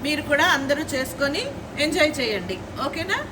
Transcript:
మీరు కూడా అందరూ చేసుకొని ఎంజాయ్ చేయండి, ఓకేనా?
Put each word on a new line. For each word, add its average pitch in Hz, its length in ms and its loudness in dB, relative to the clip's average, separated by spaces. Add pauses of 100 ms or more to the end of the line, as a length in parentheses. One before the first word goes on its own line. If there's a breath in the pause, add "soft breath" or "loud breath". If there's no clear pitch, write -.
మీరు 294 160 0 (100)
కూడా 294 140 6 (100)
అందరూ 285 280 2 (120)
చేసుకొని 277 480 -2 (420)
ఎంజాయ్ 311 360 4
చేయండి, 190 360 -2 (280)
ఓకేనా? 370 340 -2 (120)